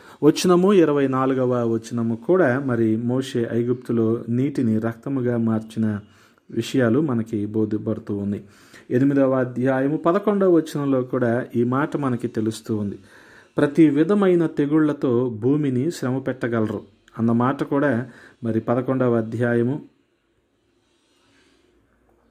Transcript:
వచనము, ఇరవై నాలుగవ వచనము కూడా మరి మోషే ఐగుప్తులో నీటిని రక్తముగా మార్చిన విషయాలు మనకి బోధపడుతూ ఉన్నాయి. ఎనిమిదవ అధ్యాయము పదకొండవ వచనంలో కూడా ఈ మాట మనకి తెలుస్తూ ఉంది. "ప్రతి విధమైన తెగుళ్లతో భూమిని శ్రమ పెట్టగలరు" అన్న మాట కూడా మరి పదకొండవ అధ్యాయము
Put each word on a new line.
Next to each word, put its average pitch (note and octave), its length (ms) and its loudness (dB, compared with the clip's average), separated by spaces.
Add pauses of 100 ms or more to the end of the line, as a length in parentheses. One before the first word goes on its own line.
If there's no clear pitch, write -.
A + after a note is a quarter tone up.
(240)
వచనము, F3+ 500 4
ఇరవై D3 340 4
నాలుగవ B2+ 680 0
వచనము A2+ 420 -4
కూడా C#3 440 2
మరి A#2 380 0
మోషే B2 540 -2
ఐగుప్తులో A#2 800 0
నీటిని A#2+ 500 0
రక్తముగా A#2+ 580 -4
మార్చిన A2 600 -2 (520)
విషయాలు A#2 480 0
మనకి A2+ 460 -2
బోధపడుతూ G#2+ 720 -4
ఉన్నాయి. G2+ 260 -6 (480)
ఎనిమిదవ C3+ 400 4
అధ్యాయము C3 680 0
పదకొండవ F#3+ 540 2
వచనంలో C#3+ 500 0
కూడా B2+ 440 -2 (100)
ఈ A#2 80 2
మాట C#3 340 -2
మనకి B2 300 -4
తెలుస్తూ A2 480 -4
ఉంది. G2+ 240 -6 (580)
"ప్రతి D3+ 320 4
విధమైన E3+ 560 4
తెగుళ్లతో D3 840 0
భూమిని C3 640 0
శ్రమ C3+ 260 -4
పెట్టగలరు" A#2 640 -2 (380)
అన్న A2+ 120 2
మాట B2+ 320 0
కూడా C#3 460 0 (340)
మరి A2+ 160 -2
పదకొండవ B2+ 560 0
అధ్యాయము A#2 680 -2 (2500)